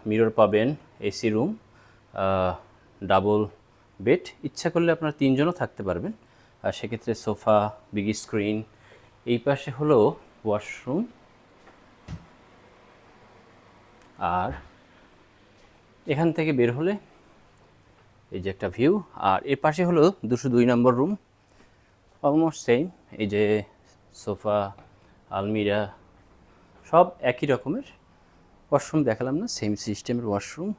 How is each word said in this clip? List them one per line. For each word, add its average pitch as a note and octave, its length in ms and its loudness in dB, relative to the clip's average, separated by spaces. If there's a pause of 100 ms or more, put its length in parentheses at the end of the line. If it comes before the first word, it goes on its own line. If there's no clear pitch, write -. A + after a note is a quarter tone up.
মিরর A2 240 2
পাবেন, A2 440 4 (260)
এসি G#2 300 -2
রুম, C#3 260 0 (560)
আহ, F#2+ 920 -4
ডাবল G2+ 400 4 (560)
বেড, C3 260 0 (140)
ইচ্ছা D#3+ 280 -6
করলে E3+ 220 2
আপনারা D#3 200 -4
তিনজনও C#3 400 2
থাকতে B2 300 -8
পারবেন। G2 300 -4 (500)
আর G2+ 100 -2
সেক্ষেত্রে A2 420 -6
সোফা, G#2 560 2 (220)
বিগ G#2 220 -2
স্ক্রিন, G#2+ 480 -4 (640)
এই A#2+ 140 0
পাশে C#3 320 -4
হলো C#3 440 4 (300)
ওয়াশরুম। B2 600 -4 (3250)
আর F#2 340 -2 (1500)
এখান D#3+ 260 0
থেকে D#3+ 200 -2
বের A#2+ 200 2
হলে E3+ 240 -2 (1300)
এই G2 100 -8
যে F#2+ 100 -6
একটা F#2+ 180 -6
ভিউ, D#3 340 0 (120)
আর F#2+ 320 0
এর C#3 100 0
পাশে D#3 280 0
হলো E3+ 280 4 (120)
দুশো A#2+ 240 -2
দুই A#2+ 180 4
নম্বর A#2+ 280 4
রুম, D#3+ 220 0 (1040)
almost D#3 440 0
same। B2+ 220 2 (240)
এই G#2+ 140 -4
যে G#2 360 2 (520)
সোফা, G#2 580 -4 (580)
আলমিরা, G2+ 600 -2 (1000)
সব F3 200 6 (100)
একই C3 260 -2
রকমের। C#3+ 360 -2 (880)
ওয়াশরুম D3 340 0
দেখালাম B2 320 -2
না, A3+ 120 -6
সেম G#2 260 -4
সিস্টেমের A#2 520 -6
ওয়াশরুম। D3 520 -4